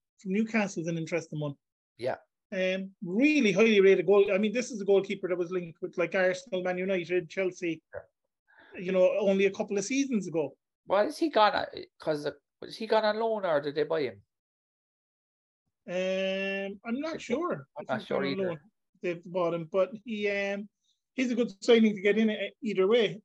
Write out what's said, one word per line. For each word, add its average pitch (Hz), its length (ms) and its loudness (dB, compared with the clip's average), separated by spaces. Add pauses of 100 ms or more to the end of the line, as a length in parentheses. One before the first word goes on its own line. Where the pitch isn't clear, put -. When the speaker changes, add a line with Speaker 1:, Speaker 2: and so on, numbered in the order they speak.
(180)
Speaker 1:
from 190 140 -8
Newcastle 214 500 -2
is 160 60 -6
an 170 100 -2
interesting 160 400 -6
one. 147 160 -6 (440)
Speaker 2:
Yeah. 123 180 -4 (360)
Speaker 1:
Um, 190 380 -2 (140)
really 233 480 4
highly 208 280 6
rated 185 260 6
goal. 202 260 6
I 190 60 2
mean, 214 140 0
this 240 200 -4
is 208 80 -8
a 196 40 -8
goalkeeper 196 440 2
that 180 100 -2
was 175 140 -4
linked 175 280 -6
with, 175 180 -10
like, 170 160 -2
Arsenal, 185 480 -2
Man 180 160 -2
United, 180 520 -2
Chelsea, 180 500 -4 (140)
Speaker 2:
Yeah. - 840 -20
Speaker 1:
you 180 120 -4
know, 185 160 6 (120)
only 196 260 4
a 190 60 0
couple 202 260 -4
of 196 60 -2
seasons 262 420 -2
ago. 151 300 -4 (300)
Speaker 2:
Why 202 200 2
is 302 120 -8
he 330 120 0
gone? 208 240 4
Uh, - 120 -4 (340)
'cause, 147 260 -4
uh, 143 60 -4 (280)
was - 160 -14
he 226 120 -8
gone 220 160 2
on 214 140 0
loan 220 280 -4
or 151 140 2
did 147 160 -6
they 151 80 0
buy 160 180 -2
him? 110 200 -6 (1700)
Speaker 1:
Um, 190 960 -4
I'm 240 160 -6
not 320 140 -8
Speaker 2:
I'm - 40 -10
Speaker 1:
sure 254 480 -4 (120)
Speaker 2:
not 139 180 -6
Speaker 1:
if - 40 -6
he's - 60 -14
Speaker 2:
sure - 120 -2
Speaker 1:
gone 139 80 -2
on 139 60 -2
Speaker 2:
either. 190 160 -2
Speaker 1:
loan. 170 120 -8 (420)
They've 170 220 -6
bought 170 300 -2
him, 165 180 -6
but 185 180 2 (140)
he, 208 240 -4
um, 202 400 -4 (460)
he's 254 160 -2
a 247 40 -2
good 233 160 0 (140)
signing 226 300 6
to 185 80 -8
get 202 160 4
in, 220 120 4
uh, 214 40 0 (280)
either 190 240 2
way. 214 380 2